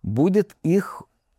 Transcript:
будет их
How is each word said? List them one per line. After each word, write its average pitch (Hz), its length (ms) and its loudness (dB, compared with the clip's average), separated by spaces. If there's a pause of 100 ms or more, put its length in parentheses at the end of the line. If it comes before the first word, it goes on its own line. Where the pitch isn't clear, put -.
будет 165 600 0
их 175 400 -2 (360)